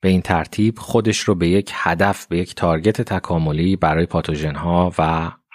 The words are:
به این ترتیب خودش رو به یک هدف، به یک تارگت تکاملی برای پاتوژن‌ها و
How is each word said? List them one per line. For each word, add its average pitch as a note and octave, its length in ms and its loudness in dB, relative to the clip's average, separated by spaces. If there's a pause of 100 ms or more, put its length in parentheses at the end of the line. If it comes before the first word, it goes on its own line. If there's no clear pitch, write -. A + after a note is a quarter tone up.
به F#2+ 80 2
این F#2 120 4
ترتیب F#2+ 580 0
خودش A2 400 0
رو G2+ 160 0
به E2+ 120 0
یک F#2+ 260 2
هدف، - 520 0
به E2+ 120 -4
یک - 180 -6
تارگت F2 460 0
تکاملی E2+ 760 0
برای D#2+ 300 2
پاتوژن‌ها E2 920 -2
و D#2+ 320 0 (240)